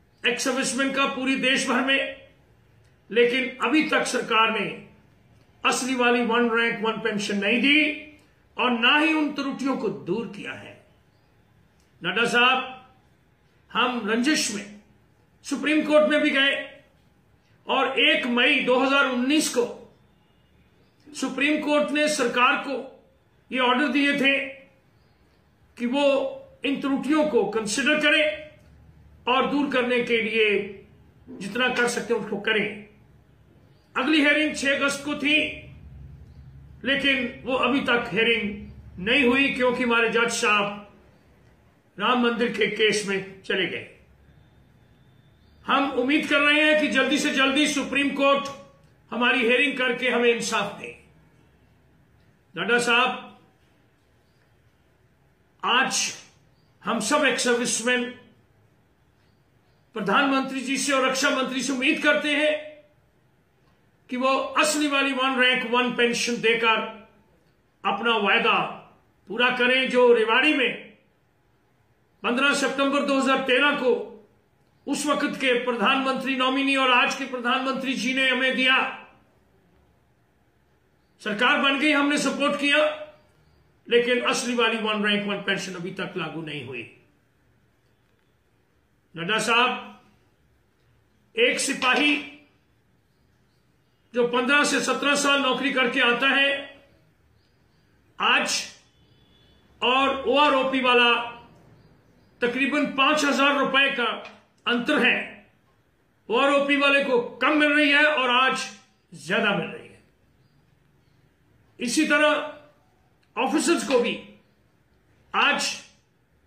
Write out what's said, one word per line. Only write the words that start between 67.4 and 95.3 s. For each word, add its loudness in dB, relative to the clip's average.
अपना 0
वायदा 2
पूरा 0
करें, 2
जो 6
रेवाड़ी 4
में 0
पन्द्रह 2
सितंबर 0
दो 2
हज़ार 0
तेरह 2
को -2
उस -4
वक्त -2
के 0
प्रधानमंत्री 0
नॉमिनी 0
और 2
आज 2
के -8
प्रधानमंत्री -4
जी -4
ने 0
हमें 0
दिया। 2
सरकार 2
बन 2
गई, 2
हमने 2
सपोर्ट 0
किया, 4
लेकिन 2
असली -2
वाली 0
वन -2
रैंक 0
वन -4
पेंशन -6
अभी -10
तक -10
लागू -8
नहीं -12
हुई। -12
नड्डा -2
साहब, -2
एक 2
सिपाही 0
जो 2
पन्द्रह 2
से 0
सत्रह 0
साल 2